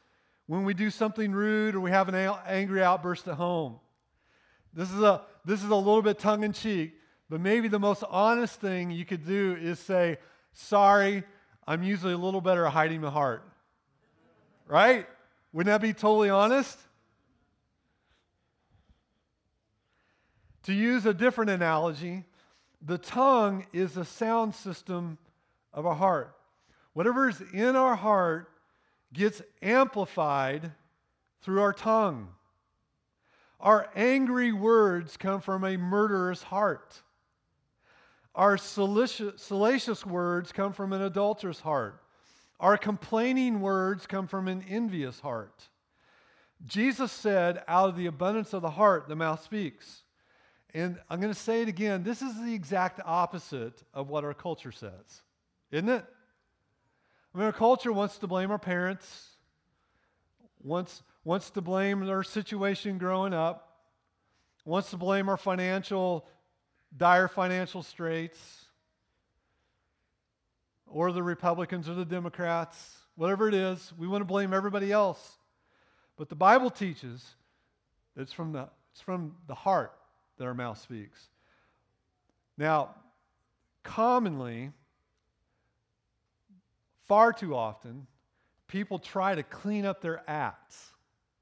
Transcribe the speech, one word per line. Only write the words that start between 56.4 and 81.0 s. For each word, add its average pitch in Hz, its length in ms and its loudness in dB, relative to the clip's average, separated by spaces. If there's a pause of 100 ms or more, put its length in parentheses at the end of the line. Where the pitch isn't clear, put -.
I 180 40 -10
mean, 208 80 0
our 214 60 0
culture 240 400 2
wants 202 260 -2
to 202 100 -8
blame 185 240 -2
our 208 60 -2
parents, 185 720 -6 (1300)
wants, 170 400 -6 (220)
wants 180 260 -4
to 202 100 -8
blame 190 460 -2
their 190 160 -2
situation 196 760 -4
growing 185 360 -2
up, 165 460 -4 (840)
wants 180 260 -2
to 196 60 -10
blame 196 320 0
our 196 80 0
financial, 185 880 -2 (720)
dire 180 300 6
financial 185 560 -4
straits, - 840 -10 (2250)
or 170 240 -2
the 175 120 -4
Republicans 170 640 -4
or 170 60 -8
the 180 100 -6
Democrats, 170 920 -6 (180)
whatever 190 320 0
it 208 60 0
is, 190 440 -2
we 165 80 -8
wanna 202 180 -2
blame 190 300 -2
everybody 196 380 -2
else. 202 460 0 (800)
But 151 120 -12
the 156 80 -14
Bible 233 340 6
teaches 135 640 -10 (800)
that 135 80 -12
it's 131 100 -14
from 160 200 -8
the, 135 160 -10 (240)
it's - 80 -20
from 175 340 -8 (140)
the 131 80 -12
heart 185 380 0 (420)
that 127 100 -10
our 123 80 -6
mouth 120 260 -8
speaks. - 480 -16 (1300)